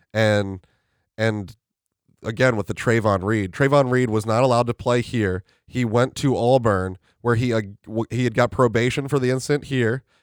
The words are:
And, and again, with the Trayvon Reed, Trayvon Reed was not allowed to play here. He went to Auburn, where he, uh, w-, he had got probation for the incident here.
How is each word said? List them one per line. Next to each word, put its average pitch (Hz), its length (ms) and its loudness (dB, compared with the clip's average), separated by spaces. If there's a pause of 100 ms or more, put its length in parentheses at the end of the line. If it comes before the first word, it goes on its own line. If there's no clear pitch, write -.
(140)
And, 104 460 0 (580)
and 104 380 -4 (640)
again, 113 360 0
with 101 100 -4
the 107 60 -6
Trayvon 104 500 0
Reed, 101 300 -2
Trayvon 139 380 2
Reed 127 180 0
was 107 160 -2
not 113 180 2
allowed 120 240 2
to 117 60 -4
play 123 260 -2
here. 104 460 -2 (200)
He 127 200 -4
went 120 300 0
to 131 220 0
Auburn, 110 600 2 (240)
where 117 140 2
he, 117 180 0
uh, 113 80 0 (240)
w-, 110 240 -6
he 123 160 -2
had 117 80 0
got 120 180 2
probation 127 560 0
for 139 120 0
the 127 100 0
incident 131 360 -2
here. 127 380 -2 (200)